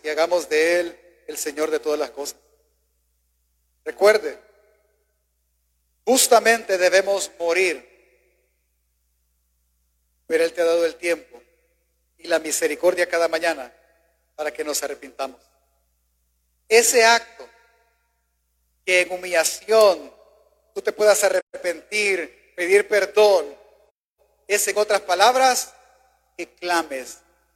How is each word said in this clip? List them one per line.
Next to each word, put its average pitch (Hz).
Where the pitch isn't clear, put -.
y 156
hagamos 160
de 160
Él -
el 151
Señor 156
de 151
todas 151
las 147
cosas. 143
Recuerde, 160
justamente 226
debemos 190
morir, 170
pero 165
Él 165
te 175
ha 170
dado 170
el 160
tiempo -
y -
la 165
misericordia 165
cada 170
mañana 160
para 151
que 151
nos 143
arrepintamos. 135
Ese 233
acto 226
que 185
en 175
humillación 180
tú 196
te 214
puedas 208
arrepentir, 185
pedir 190
perdón, 196
es, 202
en 190
otras 208
palabras, 247
que -
clames 160